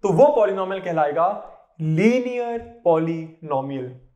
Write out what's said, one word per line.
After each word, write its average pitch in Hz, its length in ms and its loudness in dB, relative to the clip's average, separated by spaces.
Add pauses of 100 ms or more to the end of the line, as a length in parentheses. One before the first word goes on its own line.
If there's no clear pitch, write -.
तो 208 60 -2
वो 190 180 6
polynomial 190 560 0
कहलाएगा 165 720 -2 (260)
linear 233 1040 -2
polynomial। 156 1160 -2 (160)